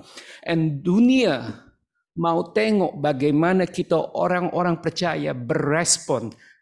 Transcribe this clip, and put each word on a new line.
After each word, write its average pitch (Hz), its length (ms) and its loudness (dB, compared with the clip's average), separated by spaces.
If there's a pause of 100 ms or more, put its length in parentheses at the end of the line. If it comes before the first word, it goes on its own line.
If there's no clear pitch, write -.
(440)
And 160 400 0
dunia 185 720 2 (640)
mau 170 320 0
tengok 208 480 0
bagaimana 151 640 2
kita - 480 -2
orang-orang 175 720 0
percaya 160 480 -4
berespon, 143 1040 -2 (260)